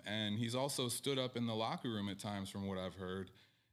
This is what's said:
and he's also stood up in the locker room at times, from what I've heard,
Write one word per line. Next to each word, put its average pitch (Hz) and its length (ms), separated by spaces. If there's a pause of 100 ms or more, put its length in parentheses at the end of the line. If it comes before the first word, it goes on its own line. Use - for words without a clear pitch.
and 104 320
he's 117 180
also 135 320
stood 135 300
up 127 180
in 120 120
the 113 80
locker 123 340
room 104 200
at 95 100
times, 101 300
from 98 180
what 95 100
I've 92 180
heard, 92 360 (420)